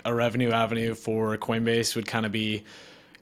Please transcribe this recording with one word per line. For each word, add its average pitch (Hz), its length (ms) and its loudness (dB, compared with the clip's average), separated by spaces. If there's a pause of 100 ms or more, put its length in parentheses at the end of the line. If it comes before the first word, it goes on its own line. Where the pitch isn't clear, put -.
a 120 80 0
revenue 117 380 2
avenue 113 420 2
for 110 440 -2
Coinbase 117 580 0
would 113 100 -2
kinda 110 240 -2
be, 107 340 -2 (580)